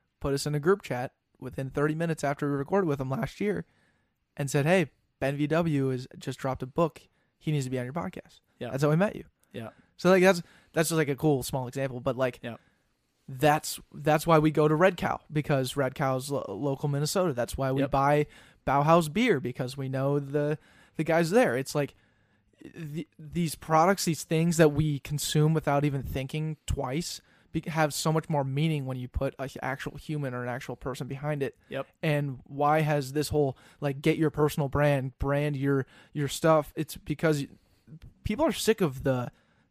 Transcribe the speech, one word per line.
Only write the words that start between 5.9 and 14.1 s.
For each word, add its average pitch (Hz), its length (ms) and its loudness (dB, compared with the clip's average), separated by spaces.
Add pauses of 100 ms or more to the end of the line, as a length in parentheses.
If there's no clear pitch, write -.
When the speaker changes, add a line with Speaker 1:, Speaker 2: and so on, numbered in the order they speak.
Speaker 1:
just - 220 -8
dropped 131 240 -6
a 127 40 -8
book. - 360 -2 (340)
He - 140 -6
needs 143 140 0
to 127 60 -6
be 127 100 -4
on 123 40 -6
your 127 100 -10
podcast." - 440 -10 (220)
Speaker 2:
Yeah. 117 100 -8
Speaker 1:
That's 135 140 0
how 147 60 4
we 151 60 4
met 190 200 0
you. - 80 -12 (280)
Speaker 2:
Yeah. 113 180 -12 (260)
Speaker 1:
So, - 120 2
like, 185 140 8
that's, 185 200 4 (300)
that's 156 180 0
just, 165 60 0
like, 151 120 2
a 139 80 -2
cool 139 260 2
small 131 260 -4
example, 131 320 -6
but, 123 160 -2
like, 127 260 -2
Speaker 2:
Yep. 117 180 -10 (680)
Speaker 1:
that's, 139 520 0 (120)
that's 151 340 0